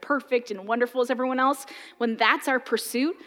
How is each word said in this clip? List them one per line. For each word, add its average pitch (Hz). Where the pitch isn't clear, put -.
perfect 254
and 196
wonderful 240
as 240
everyone 254
else, 269
when 233
that's 233
our 262
pursuit, 254